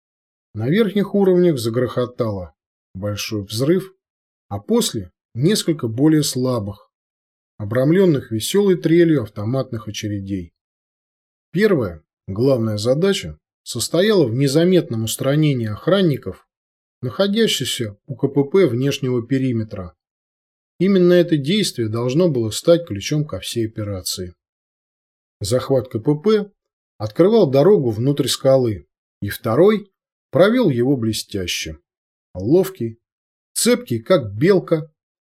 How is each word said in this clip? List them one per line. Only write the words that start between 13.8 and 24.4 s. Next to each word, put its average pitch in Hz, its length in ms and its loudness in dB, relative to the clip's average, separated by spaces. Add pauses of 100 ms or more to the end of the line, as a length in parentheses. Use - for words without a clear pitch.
в 113 80 -4
незаметном 143 680 2
устранении 135 640 0
охранников, 151 800 -2 (540)
находящихся 151 1040 -2
у 135 80 -12
К 139 140 -2
П 139 160 0
П 185 220 4
внешнего 123 600 -2
периметра. 113 680 -4 (840)
Именно 180 360 4
это 170 220 4
действие 143 520 -2
должно 127 400 0
было 117 220 -2
стать 170 360 2
ключом 147 400 -4
ко 95 140 -12
всей 113 260 -6
операции. 98 680 -10 (1040)